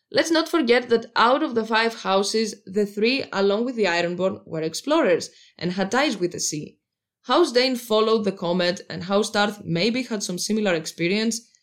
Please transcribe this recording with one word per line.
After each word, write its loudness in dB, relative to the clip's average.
Let's 0
not 2
forget 2
that 0
out 4
of -4
the -2
five 0
houses, 0
the -2
three, 0
along 0
with -6
the 0
Ironborn, 0
were -6
explorers 0
and -4
had -2
ties 0
with -4
the -10
sea. -8
House 2
Dane 2
followed 2
the 0
comet, -2
and -10
House 0
Tarth 0
maybe 0
had -6
some -6
similar 0
experience, -2